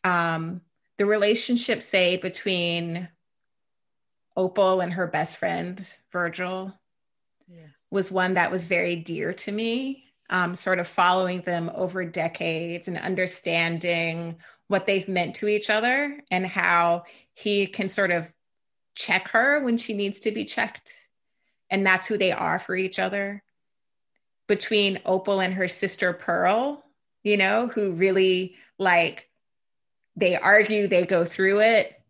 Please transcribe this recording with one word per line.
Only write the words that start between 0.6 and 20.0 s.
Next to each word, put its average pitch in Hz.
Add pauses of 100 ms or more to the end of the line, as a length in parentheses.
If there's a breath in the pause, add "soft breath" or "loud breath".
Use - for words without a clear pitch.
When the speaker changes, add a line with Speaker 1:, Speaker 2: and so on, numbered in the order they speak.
Speaker 1:
the 202
relationship, 214
say, 185
between 175 (1300)
Opal 190
and 175
her 175
best 160
friend, 175 (340)
Virgil, 180 (720)
Speaker 2:
Yes. 160 (200)
Speaker 1:
was 190
one 185
that 180
was 175
very 175
dear 165
to 196
me, 233 (180)
um, 180
sort 185
of 175
following 180
them 170
over 185
decades 170
and 175
understanding 170 (300 loud breath)
what 190
they've 190
meant 180
to 208
each 208
other 269
and 185
how 175 (280 loud breath)
he 202
can 190
sort 190
of 165 (640)
check -
her 277
when 240
she 220
needs 202